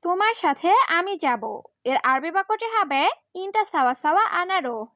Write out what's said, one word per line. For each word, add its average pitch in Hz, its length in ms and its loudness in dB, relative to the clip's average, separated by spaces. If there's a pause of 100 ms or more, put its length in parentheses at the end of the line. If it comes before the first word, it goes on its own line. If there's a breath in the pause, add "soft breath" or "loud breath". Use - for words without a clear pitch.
তোমার 381 320 0
সাথে 320 360 0 (180)
আমি 330 300 0
যাব। 240 260 -2 (400)
এর 254 200 0
আরবি 269 280 0
বাক্যটি 427 360 -2
হবে 359 340 0 (320)
ইনতা 392 300 -2
সাওয়া 262 300 0
সাওয়া 320 320 2
আনা 370 340 -2
রো। 247 180 -6 (180)